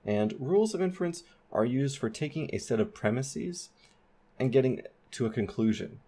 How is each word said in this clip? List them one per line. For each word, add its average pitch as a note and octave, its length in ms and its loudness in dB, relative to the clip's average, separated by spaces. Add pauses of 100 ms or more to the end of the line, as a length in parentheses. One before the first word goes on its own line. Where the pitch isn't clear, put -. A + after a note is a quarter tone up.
And G#2 340 2
rules G3+ 320 2
of F3+ 80 -4
inference F3+ 420 -2 (300)
are A2 140 2
used C3+ 320 0
for A#2 100 -2
taking - 420 -4
a G#2 60 -4
set A2 240 0
of G#3+ 140 2
premises C#3 720 -2 (680)
and C3 120 2
getting B2+ 340 4 (260)
to A#2 160 -2
a A2 40 0
conclusion A2 760 0